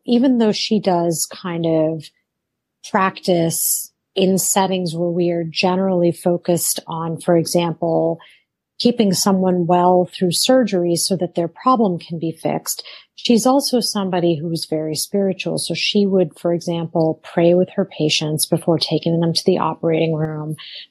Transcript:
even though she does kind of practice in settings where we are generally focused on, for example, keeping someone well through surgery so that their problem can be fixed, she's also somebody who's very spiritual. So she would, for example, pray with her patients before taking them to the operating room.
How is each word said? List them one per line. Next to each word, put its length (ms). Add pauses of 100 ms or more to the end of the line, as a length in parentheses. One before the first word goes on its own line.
even 340
though 140
she 280
does 460
kind 400
of 380 (840)
practice 1000 (220)
in 240
settings 560
where 140
we 220
are 140
generally 680
focused 760
on, 340
for 160
example, 840 (580)
keeping 340
someone 540
well 460
through 200
surgery 640
so 200
that 180
their 140
problem 500
can 200
be 140
fixed, 520 (300)
she's 320
also 320
somebody 580
who's 300
very 300
spiritual. 600
So 160
she 320
would, 300
for 160
example, 720
pray 320
with 220
her 80
patients 640
before 320
taking 420
them 120
to 140
the 120
operating 560
room. 420 (340)